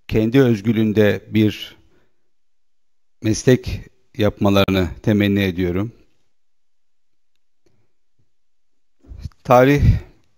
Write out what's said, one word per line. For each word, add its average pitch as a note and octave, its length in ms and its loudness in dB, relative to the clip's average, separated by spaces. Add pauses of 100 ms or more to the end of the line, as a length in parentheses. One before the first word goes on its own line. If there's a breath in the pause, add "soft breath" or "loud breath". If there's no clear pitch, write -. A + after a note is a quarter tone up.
kendi A2+ 320 0
özgürlüğünde G#2+ 880 0
bir G#2+ 480 -2 (1500)
meslek A#2 460 0 (500)
yapmalarını G2 680 0 (140)
temenni G2+ 400 0
ediyorum. F#2 500 -4 (3500)
Tarih C3+ 380 4 (560 loud breath)